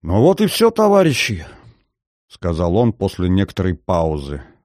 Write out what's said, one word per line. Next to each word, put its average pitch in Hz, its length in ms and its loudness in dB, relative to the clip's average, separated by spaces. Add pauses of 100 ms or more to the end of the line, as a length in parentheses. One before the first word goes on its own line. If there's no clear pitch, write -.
"Ну 87 200 0
вот 185 200 4
и 214 60 2
все, 226 240 2
товарищи", — 185 720 0 (800)
сказал 85 480 -4
он 117 160 2
после 92 380 -4
некоторой 92 460 -2
паузы. 76 680 -4 (240)